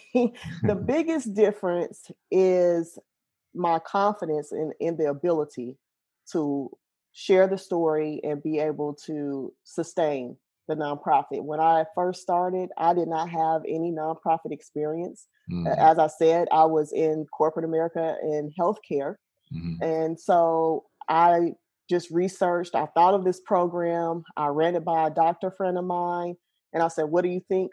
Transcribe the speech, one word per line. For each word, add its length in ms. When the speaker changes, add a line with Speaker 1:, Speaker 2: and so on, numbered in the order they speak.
Speaker 1:
<laughs> 0
the 120
biggest 600
difference 760
is 680
my 240
confidence 760
in, 280
in 160
the 120
ability 720
to 380
share 340
the 100
story 680
and 180
be 160
able 340
to 600
sustain 720
the 60
nonprofit. 680
When 180
I 240
first 260
started, 560
I 160
did 160
not 220
have 360
any 260
nonprofit 580
experience. 800
Speaker 2:
Mm. 160
Speaker 1:
Uh, 120
as 200
I 100
said, 420
I 140
was 280
in 400
corporate 320
America 580
in 360
healthcare. 560
Speaker 2:
Mm-hmm. 280
Speaker 1:
And 380
so 680
I 440
just 220
researched, 640
I 120
thought 280
of 100
this 160
program, 840
I 120
ran 260
it 100
by 220
a 40
doctor 420
friend 260
of 60
mine, 500
and 100
I 60
said, 160
"What 180
do 60
you 200
think 240